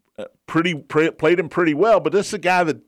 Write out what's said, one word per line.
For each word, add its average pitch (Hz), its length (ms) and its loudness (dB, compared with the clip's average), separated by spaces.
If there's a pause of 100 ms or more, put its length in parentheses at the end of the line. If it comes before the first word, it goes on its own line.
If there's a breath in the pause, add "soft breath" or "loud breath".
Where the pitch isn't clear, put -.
(460)
pretty, 165 280 -2
pre-, 151 360 -2
played 170 280 0
him 165 100 -4
pretty 170 260 0
well, 190 260 4
but 151 120 -2
this 196 160 0
is - 60 -6
a 202 40 -6
guy 175 260 0
that 143 240 -2